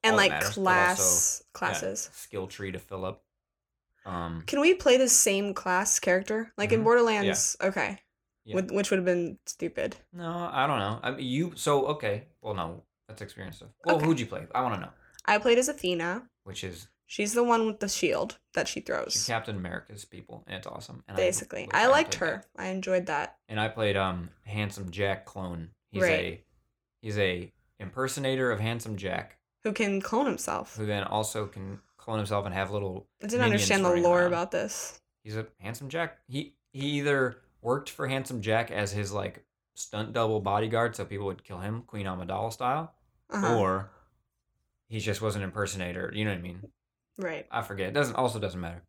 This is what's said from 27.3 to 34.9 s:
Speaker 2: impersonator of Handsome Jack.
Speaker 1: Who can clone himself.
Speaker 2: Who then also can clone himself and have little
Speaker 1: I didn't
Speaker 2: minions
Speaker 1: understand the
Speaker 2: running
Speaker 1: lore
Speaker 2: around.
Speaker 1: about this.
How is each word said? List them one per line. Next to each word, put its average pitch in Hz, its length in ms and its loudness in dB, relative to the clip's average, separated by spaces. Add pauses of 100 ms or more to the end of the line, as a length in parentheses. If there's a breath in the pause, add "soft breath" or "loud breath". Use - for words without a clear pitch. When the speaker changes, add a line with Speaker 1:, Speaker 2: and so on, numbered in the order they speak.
Speaker 2:
impersonator 131 720 -2
of 104 80 0
Handsome 113 380 -2
Jack. 92 420 -6 (240)
Speaker 1:
Who 220 100 -2
can 196 280 0
clone 254 260 0
himself. - 500 -4
Speaker 2:
Who 107 100 -4
then 101 180 0
also 107 420 -2
can 98 340 -12 (180)
clone 110 180 -6
himself 101 300 0
and 92 80 -6
have 95 180 0
little 98 340 -4 (160)
Speaker 1:
I 208 40 -8
didn't 233 160 0
Speaker 2:
minions 226 100 6 (100)
Speaker 1:
understand 190 220 4
the 180 60 6
Speaker 2:
running 175 140 4
Speaker 1:
lore 175 180 8
Speaker 2:
around. 180 60 4
Speaker 1:
about 175 220 0
this. - 480 -6 (240)